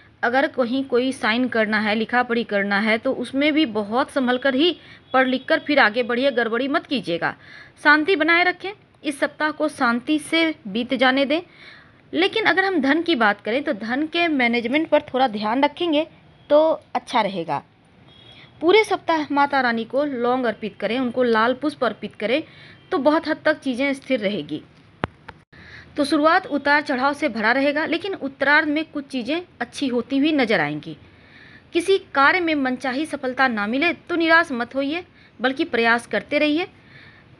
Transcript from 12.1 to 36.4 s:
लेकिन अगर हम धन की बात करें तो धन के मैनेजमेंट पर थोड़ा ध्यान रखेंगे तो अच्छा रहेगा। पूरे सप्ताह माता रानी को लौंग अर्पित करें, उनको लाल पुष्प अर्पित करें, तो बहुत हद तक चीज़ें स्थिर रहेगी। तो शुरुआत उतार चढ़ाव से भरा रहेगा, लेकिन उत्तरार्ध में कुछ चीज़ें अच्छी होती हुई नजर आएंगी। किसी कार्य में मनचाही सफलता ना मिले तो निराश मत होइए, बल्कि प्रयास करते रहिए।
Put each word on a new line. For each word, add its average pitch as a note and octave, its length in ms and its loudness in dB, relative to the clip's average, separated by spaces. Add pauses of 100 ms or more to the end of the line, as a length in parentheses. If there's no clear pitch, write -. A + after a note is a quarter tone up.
लेकिन G4 320 0
अगर F#4 200 2
हम F#4+ 160 0
धन C#4+ 200 2
की E4 140 0
बात G#3 260 2
करें B3 220 -4
तो D#4 100 -2
धन A#3 340 -4
के E4+ 200 0
मैनेजमेंट B3 600 0
पर D4 140 4
थोड़ा C4+ 260 0
ध्यान G#3+ 360 -2
रखेंगे D4+ 420 0 (440)
तो D4 100 6 (360)
अच्छा B3 260 -2
रहेगा। F3 400 -4 (1000)
पूरे G4 220 6
सप्ताह D#4+ 500 -2
माता C#4+ 280 2
रानी A#3 240 0
को B3+ 180 0
लौंग B3+ 420 0
अर्पित G#3+ 340 -4
करें, G#3+ 200 -2
उनको B3+ 240 0
लाल A#3 300 2
पुष्प C#4+ 300 -4
अर्पित G#3+ 320 -4
करें, A#3+ 280 -2 (480)
तो F#4 60 0
बहुत D4+ 300 2
हद D4+ 180 -2
तक D4+ 140 2
चीज़ें C4+ 340 -2
स्थिर C4 260 -2
रहेगी। D#3 420 -4 (1400)
तो D4 80 2
शुरुआत D#4+ 420 2
उतार C#4+ 340 0
चढ़ाव C#4+ 320 0
से C#4+ 160 -2
भरा A3 220 0
रहेगा, C#4+ 340 0
लेकिन F4 280 -4
उत्तरार्ध C#4+ 540 0
में D4+ 180 0
कुछ C#4+ 220 -10
चीज़ें C4 340 -4 (200)
अच्छी B3+ 260 -6
होती A#3+ 300 -2
हुई D4 140 2
नजर A3+ 280 2
आएंगी। D3+ 380 -6 (760)
किसी F4+ 240 2 (160)
कार्य D4 260 4
में E4 160 0
मनचाही C4 500 -2
सफलता C4+ 420 -2
ना G#3 200 -2
मिले C#4 260 -2
तो - 220 -8
निराश E4 360 2
मत A#3 240 -6
होइए, C#4+ 280 -4 (380)
बल्कि C4+ 240 -2
प्रयास A#3 420 0
करते A3+ 320 -2
रहिए। D4+ 280 0 (720)